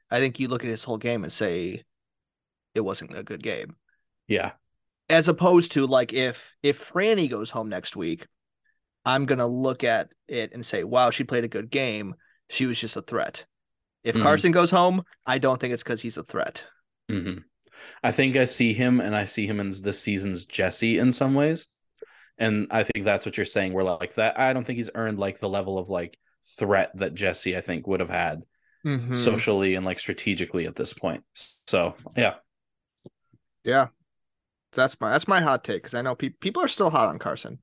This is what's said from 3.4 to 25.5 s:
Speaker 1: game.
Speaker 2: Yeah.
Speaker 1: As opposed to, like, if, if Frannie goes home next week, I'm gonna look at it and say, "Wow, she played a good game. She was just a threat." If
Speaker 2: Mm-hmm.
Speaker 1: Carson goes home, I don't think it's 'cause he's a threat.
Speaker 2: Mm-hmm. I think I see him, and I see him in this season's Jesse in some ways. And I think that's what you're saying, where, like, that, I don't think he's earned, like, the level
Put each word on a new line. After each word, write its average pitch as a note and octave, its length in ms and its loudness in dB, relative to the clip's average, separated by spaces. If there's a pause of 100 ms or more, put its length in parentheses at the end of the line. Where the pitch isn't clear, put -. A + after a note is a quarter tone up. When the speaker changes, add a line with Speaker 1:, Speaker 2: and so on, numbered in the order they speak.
Speaker 1:
game. - 340 -8 (520)
Speaker 2:
Yeah. F#2 240 0 (580)
Speaker 1:
As D#3+ 180 6
opposed F3 460 6
to, C#3 140 2
like, B2+ 260 2
if, B2+ 400 -2 (100)
if C#3+ 160 2
Frannie F#3+ 500 0
goes A2 200 -6
home A2 200 -6
next F#2+ 260 -8
week, E2+ 320 -6 (800)
I'm C3+ 200 0
gonna B2+ 220 0
look B2+ 360 -2
at A2+ 260 2 (200)
it A#2+ 240 -4
and A#2+ 120 -12
say, F#2+ 200 -4
"Wow, B2 240 4
she B2 160 -2
played A#2+ 180 0
a A2+ 60 -4
good A2 200 -8
game. G#2+ 460 -4 (340)
She - 160 -2
was A#2+ 140 -2
just A2+ 160 -6
a G2 60 -8
threat." - 440 -6 (580)
If A2+ 120 0
Speaker 2:
Mm-hmm. A2+ 80 2
Speaker 1:
Carson D3+ 300 6
goes F3 180 4
home, F#3 320 4 (220)
I C3 140 0
don't C3 200 2
think B2 140 -2
it's A#2 100 -4
'cause A#2 180 -6
he's A2+ 160 -10
a - 60 -8
threat. - 420 -6 (460)
Speaker 2:
Mm-hmm. F#2 280 -6 (640)
I A#2 100 2
think C3+ 240 4
I B2+ 80 6
see A#2+ 280 2
him, B2 280 2
and G#2 140 -2
I G#2 100 0
see G#2 200 -4
him G#2 140 -2
in G2+ 120 -4 (100)
this G2 180 -4
season's G2 460 -4
Jesse G2+ 540 0
in B2 120 4
some C3+ 220 0
ways. D3+ 340 0 (680)
And G#2+ 340 0
I G#2+ 120 4
think G#2 220 -4
that's G2+ 200 2
what G2+ 120 -8
you're G2 80 -2
saying, F#2+ 280 -2
where, F#2+ 100 0
like, F2+ 320 -4
that, A2+ 240 0
I C3 140 2
don't B2+ 120 -4
think A#2+ 120 -6
he's A2+ 180 -4
earned, A2 240 -2
like, G2 200 -4
the G2+ 100 -4
level G2 280 -2